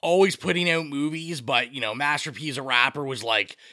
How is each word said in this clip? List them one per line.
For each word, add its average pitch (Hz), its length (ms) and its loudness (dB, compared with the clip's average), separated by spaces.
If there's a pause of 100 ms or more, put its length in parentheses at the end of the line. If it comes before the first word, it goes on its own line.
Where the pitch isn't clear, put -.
always 180 360 4
putting 175 320 0
out 165 180 0
movies, 156 540 -4
but, 123 320 0
you 135 80 -8
know, 110 140 -2
Master 147 380 -2
P 127 160 -8
as 131 100 -6
a 143 40 -8
rapper 131 420 2
was, 131 180 -6
like, 107 340 0 (160)